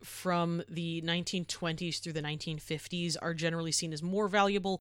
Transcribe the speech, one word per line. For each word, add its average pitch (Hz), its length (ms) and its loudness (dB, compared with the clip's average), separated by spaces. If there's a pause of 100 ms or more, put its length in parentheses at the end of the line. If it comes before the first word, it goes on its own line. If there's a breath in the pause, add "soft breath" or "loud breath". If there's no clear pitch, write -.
from 170 640 0
the 165 340 -2
nineteen 170 420 0
twenties 165 560 -2
through 165 140 -6
the 156 80 0
nineteen 151 360 -4
fifties 170 580 -2
are 170 160 -2
generally 165 380 0
seen 160 220 0
as 151 100 -4
more 190 240 2
valuable 196 540 4